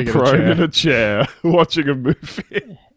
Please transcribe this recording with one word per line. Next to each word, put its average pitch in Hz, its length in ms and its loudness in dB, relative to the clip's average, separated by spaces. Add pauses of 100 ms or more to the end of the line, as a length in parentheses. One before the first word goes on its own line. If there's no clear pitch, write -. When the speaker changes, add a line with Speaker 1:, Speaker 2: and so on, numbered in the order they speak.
Speaker 1:
Sitting - 0 -
in - 20 -2
a 113 40 -2
Speaker 2:
prone 123 240 2
Speaker 1:
chair. 175 160 2
Speaker 2:
in 170 80 0
a 165 80 0
chair 117 640 0
<laughs> - 80 -14
watching 165 460 2
a 143 80 0
movie. - 840 -6 (180)